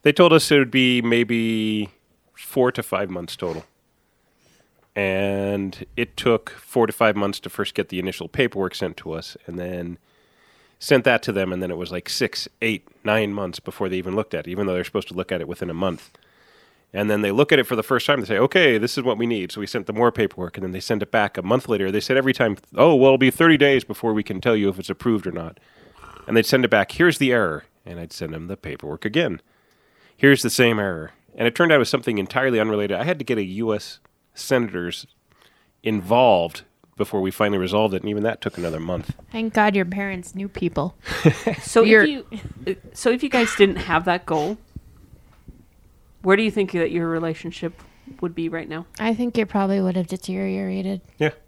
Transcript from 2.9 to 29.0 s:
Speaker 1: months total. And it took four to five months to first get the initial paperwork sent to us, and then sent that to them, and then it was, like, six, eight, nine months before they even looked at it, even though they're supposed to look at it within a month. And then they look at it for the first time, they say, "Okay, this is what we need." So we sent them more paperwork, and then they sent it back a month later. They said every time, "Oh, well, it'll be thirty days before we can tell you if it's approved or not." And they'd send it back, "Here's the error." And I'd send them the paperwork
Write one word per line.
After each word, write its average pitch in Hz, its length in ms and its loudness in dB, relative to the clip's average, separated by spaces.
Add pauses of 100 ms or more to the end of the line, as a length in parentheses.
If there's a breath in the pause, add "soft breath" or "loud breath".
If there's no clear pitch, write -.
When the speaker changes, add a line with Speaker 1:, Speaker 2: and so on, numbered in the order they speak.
Speaker 1:
months 87 280 -10
total. 80 260 -6 (1300)
And 98 920 -2 (100)
it - 220 -6
took - 340 0
four - 360 0
to 104 60 -6
five 107 220 2
months 101 260 -2
to - 80 -14
first - 260 -6
get 98 140 -4
the 92 100 -6
initial 92 280 -6
paperwork 101 460 -2
sent 87 240 -6
to - 140 -12
us, - 340 -10
and 90 140 -12
then 87 400 -8 (800 soft breath)
sent 135 240 4
that 120 200 4
to 120 80 -6
them, 95 220 -2
and 92 80 -6
then 90 80 -6
it 82 80 -6
was, 87 140 -10
like, 90 180 -10
six, - 380 -4 (160)
eight, 110 240 -4 (160)
nine 107 280 0
months 98 280 -8
before - 300 -6
they 92 80 -4
even 92 180 -6
looked 107 180 -4
at 80 140 -6
it, 87 40 -10
even 101 140 -4
though 92 80 -2
they're 90 100 -2
supposed - 260 -6
to 87 40 -16
look 90 180 -6
at 90 100 -4
it 73 60 -10
within 87 220 -8
a 80 40 -8
month. 87 380 -4 (840 soft breath)
And 104 180 -2
then 104 100 0
they 101 100 0
look 135 200 2
at 147 80 6
it 127 60 0
for 127 100 -4
the 110 80 -2
first - 240 -2
time, 143 140 2
they 98 40 -6
say, 104 140 0
"Okay, 143 380 4
this 113 200 -2
is 131 60 -6
what 120 140 0
we 117 100 -2
need." 101 240 -4
So - 80 -12
we 98 80 -6
sent 107 200 -6
them 107 100 -6
more 117 140 4
paperwork, 92 460 -4
and 95 60 -8
then 92 80 -6
they 92 80 -8
sent 104 240 -4
it - 80 -10
back 104 260 0
a 92 60 -6
month 117 240 0
later. 98 240 -2
They 104 80 0
said 131 180 -2
every 131 160 2
time, 107 240 0 (180)
"Oh, 151 200 8
well, 131 140 8
it'll 135 80 6
be 131 120 6
thirty 160 280 6
days 139 260 4
before 110 300 -4
we 107 100 -2
can 95 160 -6
tell 117 160 2
you 101 140 2
if 92 100 -6
it's - 100 -12
approved 101 380 -2
or 87 60 -6
not." 82 260 -12 (680 soft breath)
And 110 120 -4
they'd 110 80 4
send 127 180 2
it 117 60 2
back, 104 240 4
"Here's 170 240 2
the 131 160 2
error." 82 320 0 (200)
And 85 140 -14
I'd 85 140 -16
send 78 200 -10
them 80 140 -12
the 95 80 -10
paperwork - 480 -12